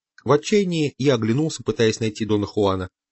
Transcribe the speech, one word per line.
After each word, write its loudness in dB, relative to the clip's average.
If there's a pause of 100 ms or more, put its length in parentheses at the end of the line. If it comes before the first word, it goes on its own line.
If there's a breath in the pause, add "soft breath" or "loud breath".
(240)
В -2
отчаянии 0
я 2
оглянулся, -2
пытаясь 0
найти -4
Дона 0
Хуана, -2 (220)